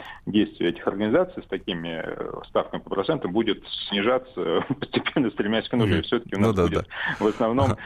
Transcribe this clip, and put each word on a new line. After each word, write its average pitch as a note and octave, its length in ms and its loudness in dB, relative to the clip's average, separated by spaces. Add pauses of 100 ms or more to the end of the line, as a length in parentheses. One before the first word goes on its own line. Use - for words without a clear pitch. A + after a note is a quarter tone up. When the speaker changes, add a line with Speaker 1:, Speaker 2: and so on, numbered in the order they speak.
(260)
Speaker 1:
действия F2+ 420 2
этих - 180 -2
организаций A2+ 560 0
с - 40 -14
такими, E2+ 580 -4
э, - 260 -6 (180)
ставками - 340 -2
по - 80 -10
процентам G2+ 420 0
будет G#2+ 320 2 (240)
снижаться G2+ 800 0
<laughs> - 120 -2
постепенно, - 500 0
стремясь G#2+ 380 0
к - 80 -4
нулю. G#2+ 160 4
Speaker 2:
Мгм. E2 80 4
Speaker 1:
И - 20 -4
всё-таки - 340 -2
у - 40 -2
Speaker 2:
Ну G#2+ 80 6
Speaker 1:
нас G#2+ 80 2
Speaker 2:
да, F#2 80 4
Speaker 1:
будет - 260 0
Speaker 2:
да. - 280 -4
Speaker 1:
в G#2 80 2
основном, A2+ 460 4
Speaker 2:
Ага. - 120 -2